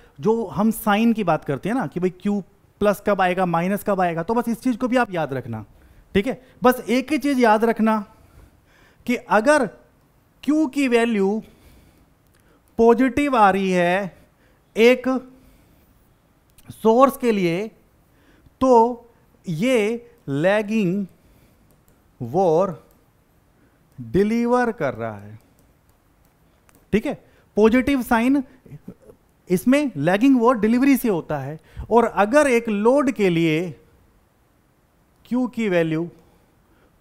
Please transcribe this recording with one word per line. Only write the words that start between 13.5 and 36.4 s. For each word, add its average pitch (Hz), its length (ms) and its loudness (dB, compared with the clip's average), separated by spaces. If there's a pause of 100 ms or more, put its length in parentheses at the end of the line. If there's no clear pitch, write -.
रही 190 200 0
है 180 460 -2 (600)
एक 247 540 2 (1400)
सोर्स 247 460 2
के 233 160 -2
लिए, 185 360 -2 (920)
तो 240 500 2 (380)
ये 226 600 -2 (180)
लैगिंग 196 760 0 (1160)
वॉर 165 640 -2 (1120)
डिलीवर 226 720 0
कर 139 220 -6
रहा 110 240 -10
है। 104 200 -20 (1500)
ठीक 220 140 0
है, 247 180 -8 (320)
पॉजिटिव 247 460 2
साइन 254 420 0 (1040)
इसमें 254 460 0
लैगिंग 208 440 2
वॉर 233 180 2
डिलीवरी 247 380 2
से 240 120 -2
होता 156 300 -4
है। 139 220 -10 (300)
और 233 140 4
अगर 220 420 2
एक 233 220 0
लोड 233 420 2
के 202 200 0
लिए 165 500 -2 (1400)
क्यू 247 220 -4
की 226 220 -4
वैल्यू 165 420 0 (920)